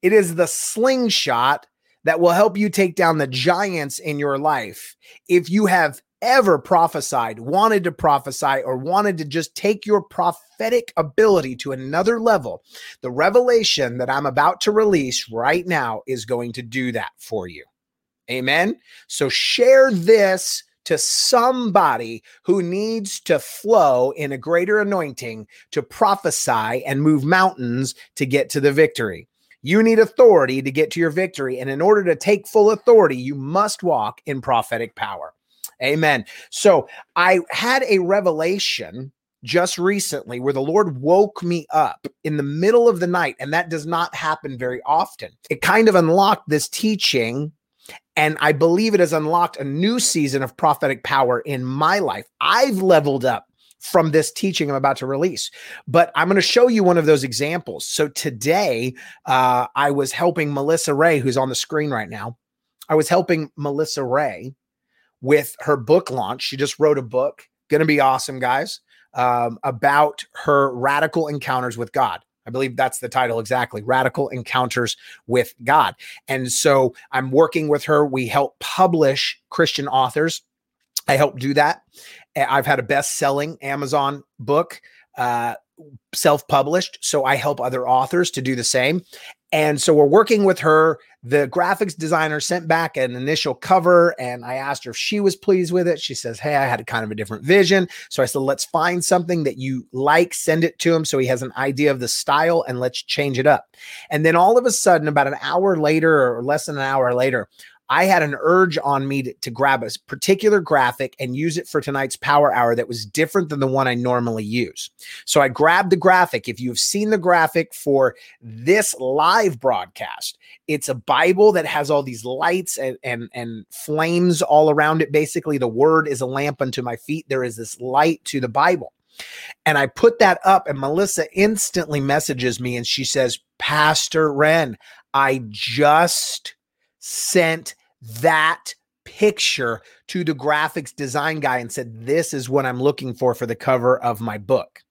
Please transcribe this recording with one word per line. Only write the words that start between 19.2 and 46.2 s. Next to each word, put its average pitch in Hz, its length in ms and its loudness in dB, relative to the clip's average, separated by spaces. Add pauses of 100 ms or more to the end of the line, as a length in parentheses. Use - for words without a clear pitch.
share 269 600 4
this 190 720 2 (200)
to - 140 -2
somebody 185 1300 0 (200)
who 185 200 0
needs 202 580 -6
to 160 180 0
flow 139 720 2
in 143 200 -6
a 135 60 -8
greater 175 420 0
anointing 139 680 -6 (240)
to 151 120 -4
prophesy 127 1000 -2
and 139 180 -2
move 151 200 4
mountains 135 720 0 (220)
to 143 100 -2
get 131 220 0
to 147 120 -4
the 139 120 4
victory. 131 560 0 (340)
You 185 200 2
need 226 160 4
authority 170 640 6
to 135 100 -4
get 151 200 0
to 165 80 -4
your 165 100 2
victory. 147 500 -4
And 131 80 -8
in 139 140 -4
order 208 220 4
to 170 120 2
take 202 320 0
full 214 220 6
authority, 208 460 6
you 131 180 -6
must 165 480 -2
walk 127 420 -2
in 135 160 -6
prophetic 117 560 -2
power. 90 380 -10 (480)
Amen. 143 420 0 (240)
So 180 400 4 (260)
I 180 260 4 (100)
had 254 340 -2
a 220 160 2
revelation 170 1120 -4 (320)
just 175 340 -2
recently 175 640 -4
where 135 140 -2
the 135 80 -2
Lord 160 360 0
woke 185 440 2
me 175 280 -4
up 147 380 -2 (160)
in 151 140 -4
the 143 40 -2
middle 190 460 4
of 190 120 2
the 180 60 0
night, 175 320 -2
and 143 140 -8
that 170 160 -2
does 156 180 -8
not 170 280 -4
happen 156 440 -6
very 127 260 -6
often. - 460 -2 (200)
It 156 100 -4
kind 220 280 4
of 202 60 4
unlocked 185 540 4